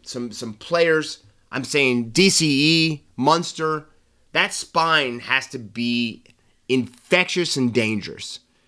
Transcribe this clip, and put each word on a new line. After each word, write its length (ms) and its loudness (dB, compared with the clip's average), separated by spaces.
some, 280 -10
some 220 -12
players. 680 0
I'm 140 -6
saying 460 0
D 180 6
C 600 2
E, 120 -8
Munster. 680 0
That 220 0
spine 680 0
has 280 -2
to 120 -10
be 640 -4
infectious 880 0
and 160 0
dangerous. 680 -4